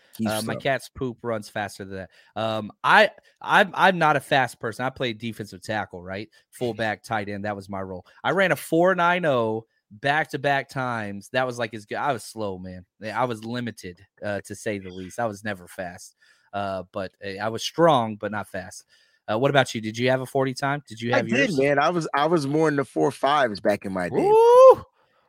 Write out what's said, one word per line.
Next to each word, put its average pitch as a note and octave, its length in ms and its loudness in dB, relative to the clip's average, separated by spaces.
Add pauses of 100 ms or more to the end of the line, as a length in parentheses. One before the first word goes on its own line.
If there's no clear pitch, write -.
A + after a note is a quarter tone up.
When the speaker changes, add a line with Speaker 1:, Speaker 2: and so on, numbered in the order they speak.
(160)
Speaker 1:
He's A2 120 -2
Speaker 2:
Uh, G#2+ 140 -2
my A2+ 100 -6
Speaker 1:
slow. A2 80 -8
Speaker 2:
cat's C3+ 300 -4
poop B2+ 320 -8
runs A2+ 260 -6
faster G#2 360 -8
than F#2+ 120 -12
that. F#2 140 -12 (300)
Um, A2 300 -4 (140)
I, F#3 260 6 (320)
I'm, F3 320 2
I'm F3+ 240 4
not D#3 160 4
a C#3 60 2
fast C3 400 0
person. A#2+ 240 -6
I C3 60 0
played B2 280 -6
defensive G#2+ 420 -10
tackle, F#2+ 440 -6
right? F#2+ 240 -10 (240)
Fullback, A2 500 -4
tight G#2+ 260 -4
end. G2+ 180 -8
That G#2 100 -4
was G2 120 -14
my G2 140 -8
role. F#2+ 240 -12 (160)
I A#2+ 80 0
ran F3+ 220 2
a C#3 40 0
four F3 380 2
nine F3 300 2
oh A2+ 420 0 (240)
back-to-back C#3 800 -2
times. A2 640 -6
That B2+ 180 0
was, A#2+ 100 -8
like, A#2 160 -4
as G#2+ 100 -10
good. A2+ 120 -8
I C3 160 -2
was A2+ 100 -4
slow, G#2 380 -8
man. F#2 260 -14 (260)
I A2+ 120 0
was A2+ 200 -6
limited, A2+ 600 -10 (180)
uh, G2+ 180 -4
to - 120 -12
say G#2+ 240 -6
the F#2+ 120 -12
least. F#2 280 -12
I A#2 80 -2
was G2+ 160 -6
never G2 240 -8
fast. F2+ 480 -14 (380)
Uh, G2 400 -4
but, F#2+ 180 -8 (160)
uh, G2 160 -8
I G#2+ 60 -2
was A2+ 160 -6
strong, C3 500 0
but G#2 160 -8
not G#2 160 -8
fast. F#2 380 -14 (440)
Uh, G#2+ 80 -2
what C3+ 140 2
about C3+ 240 2
you? A#2 60 -6
Did A2 180 -8
you B2 120 2
have C3 100 2
a B2+ 60 -8
forty C3+ 280 -2
time? C#3+ 320 -6
Did A2 140 -16
you A#2+ 120 -4
Speaker 1:
I - 40 2
Speaker 2:
have B2 100 0
Speaker 1:
did, B3+ 240 0
Speaker 2:
yours? D3 80 0
Speaker 1:
man. C#3 220 2
I D#3 100 2
was, E3+ 240 -2
I C#3+ 120 2
was D#3+ 200 2
more D#3 220 2
in D3 80 0
the C#3 80 0
four D#3 260 -2
fives C3+ 480 2
back G#2 260 0
in G2 80 -8
my F2+ 160 -2
day. G2 60 -8
Speaker 2:
Woo! A4+ 680 10 (440)